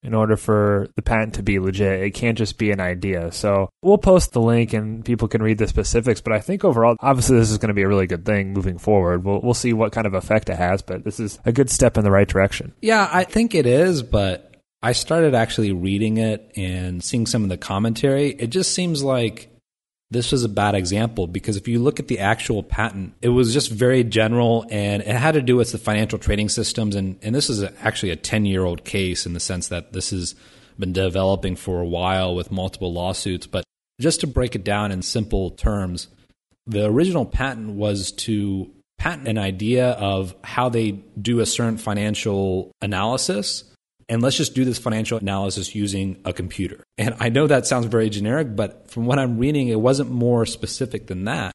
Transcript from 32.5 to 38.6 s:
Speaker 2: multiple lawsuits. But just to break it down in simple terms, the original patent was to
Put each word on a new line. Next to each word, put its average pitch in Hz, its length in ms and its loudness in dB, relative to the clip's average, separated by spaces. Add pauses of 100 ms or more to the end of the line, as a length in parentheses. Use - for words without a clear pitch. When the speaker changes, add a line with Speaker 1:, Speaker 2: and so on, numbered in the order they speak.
Speaker 2:
multiple 92 400 -4
lawsuits. 90 540 -4
But 92 180 -6 (340)
just 156 220 0
to 156 60 -4
break 123 280 -2
it 101 80 -6
down 104 300 0
in 90 80 -4
simple 98 500 -2
terms, 95 560 -4 (600)
the 104 180 0
original 143 400 2
patent 113 480 -4
was 101 400 -4
to 101 580 -4 (260)